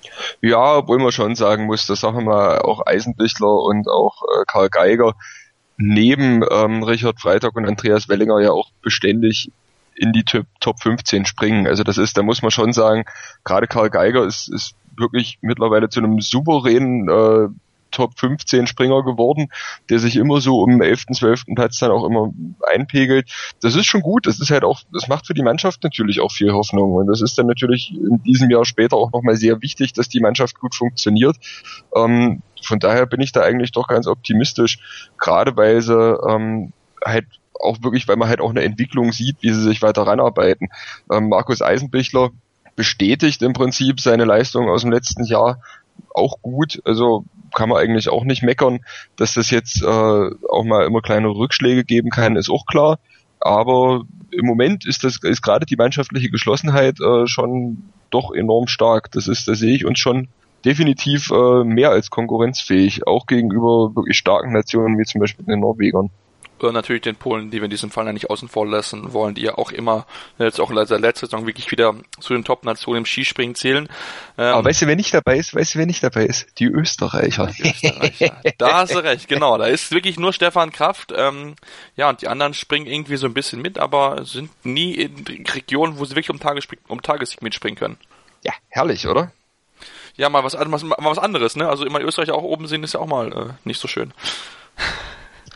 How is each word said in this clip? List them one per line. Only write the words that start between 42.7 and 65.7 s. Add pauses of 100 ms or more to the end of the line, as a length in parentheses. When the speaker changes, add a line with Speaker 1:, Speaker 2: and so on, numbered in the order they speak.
Speaker 1:
bestätigt
im
Prinzip
seine
Leistung
aus
dem
letzten
Jahr (540)
auch
gut,
also (280)
kann
man
eigentlich
auch
nicht
meckern, (380)
dass
das
jetzt,
äh,
auch
mal
immer
kleine
Rückschläge
geben
kann,
ist
auch
klar, (420)
aber (280)
im
Moment
ist
das,
ist
gerade
die
mannschaftliche
Geschlossenheit,
äh,
schon (220)
doch
enorm
stark,
das
ist,
da
sehe
ich
uns
schon (340)
definitiv,
äh,
mehr
als
konkurrenzfähig,
auch
gegenüber
wirklich
starken
Nationen
wie
zum
Beispiel
den
Norwegern. (500)